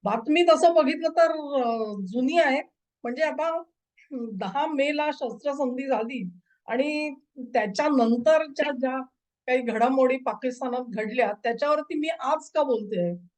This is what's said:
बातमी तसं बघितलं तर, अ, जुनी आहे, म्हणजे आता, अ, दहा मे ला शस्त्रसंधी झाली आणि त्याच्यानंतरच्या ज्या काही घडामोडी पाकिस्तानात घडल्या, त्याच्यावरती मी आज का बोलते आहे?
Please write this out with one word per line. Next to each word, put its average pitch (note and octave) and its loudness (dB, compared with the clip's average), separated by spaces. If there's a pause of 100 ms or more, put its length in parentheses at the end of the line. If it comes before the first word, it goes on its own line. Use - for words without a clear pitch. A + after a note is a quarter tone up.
बातमी A#3 2
तसं E4+ 6
बघितलं D#4+ 2
तर, E4 4 (320)
अ, A3+ -2 (120)
जुनी B3+ 0
आहे, C#4+ 2 (400)
म्हणजे B3 -4
आता, D#4 -2 (540)
अ, C4 -10 (160)
दहा G3+ -4
मे D4 0
ला D4+ 0
शस्त्रसंधी C#4 -4
झाली A3+ -2 (360)
आणि D4+ -2 (240)
त्याच्यानंतरच्या C#4 2
ज्या C4 -2 (480)
काही B3+ 2
घडामोडी B3 2
पाकिस्तानात B3+ -4
घडल्या, G#3+ -2 (100)
त्याच्यावरती D4 -2
मी D4+ -2
आज D#4 -4
का D#4 0
बोलते G#3+ -2
आहे? F3 -4 (120)